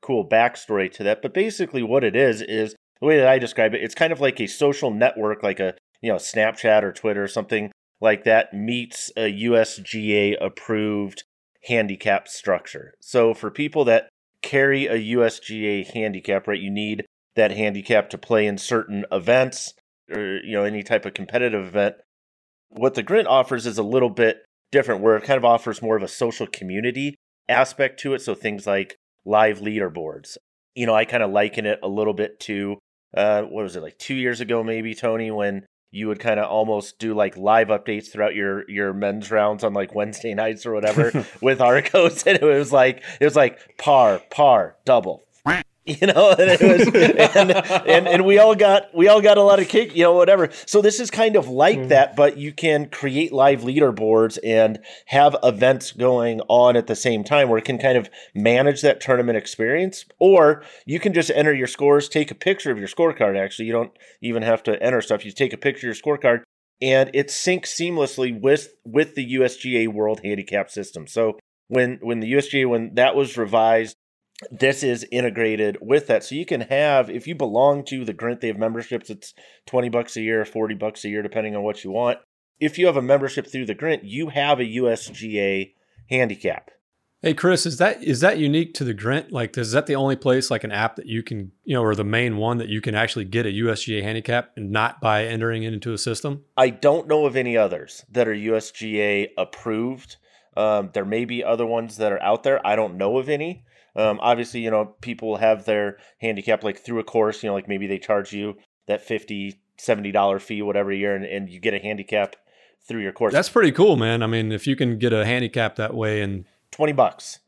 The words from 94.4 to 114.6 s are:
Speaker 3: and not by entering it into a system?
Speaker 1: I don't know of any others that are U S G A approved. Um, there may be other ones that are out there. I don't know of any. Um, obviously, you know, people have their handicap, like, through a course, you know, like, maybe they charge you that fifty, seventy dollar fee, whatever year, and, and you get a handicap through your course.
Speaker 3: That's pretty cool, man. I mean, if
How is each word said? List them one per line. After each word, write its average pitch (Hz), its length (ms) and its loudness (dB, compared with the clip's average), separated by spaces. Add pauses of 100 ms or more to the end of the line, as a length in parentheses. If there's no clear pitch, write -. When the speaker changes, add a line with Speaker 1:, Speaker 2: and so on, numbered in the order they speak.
Speaker 3:
and 101 140 -10
not 107 320 -2
by 110 240 0
entering 113 380 -4
it 113 100 -6
into 113 180 -8
a 104 60 -8
system? 139 480 -8 (100)
Speaker 1:
I 131 140 2
don't 151 360 0
know 151 200 2
of 127 100 -2
any 123 220 0
others 87 520 -2
that 117 160 0
are 110 60 -2
U 107 240 -2
S 107 140 -6
G 107 320 -6
A 101 340 0
approved. 113 800 -6 (400)
Um, 104 380 0
there 101 100 -4
may 110 220 -4
be 120 180 -8
other 117 220 -2
ones 113 320 -6
that 107 120 -2
are 98 120 -6
out 107 200 0
there. 135 240 0
I 104 80 2
don't 104 220 -2
know 101 220 -2
of 131 100 -6
any. 151 380 -8 (300)
Um, 107 260 0
obviously, 117 380 0
you 113 100 -4
know, 107 300 -2
people 113 380 -8
have 107 260 0
their 104 340 -2 (220)
handicap, 110 420 -2
like, 104 160 -6
through 120 220 -8
a 107 40 -6
course, 107 380 -2
you 110 60 -6
know, 101 60 -2
like, 98 120 -6
maybe 101 220 -6
they 98 100 -6
charge 101 340 -4
you 101 220 -8 (320)
that 104 180 -4
fifty, 101 560 -10 (180)
seventy 104 340 -4
dollar 98 260 2
fee, 104 240 -10
whatever 101 300 -2
year, 98 240 -4
and, 98 80 -8
and 98 260 -10
you 90 80 -20
get 92 160 -6
a 98 60 -8
handicap 101 560 -6 (500)
through 113 160 -10
your 98 80 -6
course. 110 220 -2
Speaker 3:
That's 147 160 0
pretty 185 240 2
cool, 175 240 4
man. 117 260 -2
I 110 60 -2
mean, 110 240 -2
if 107 160 -6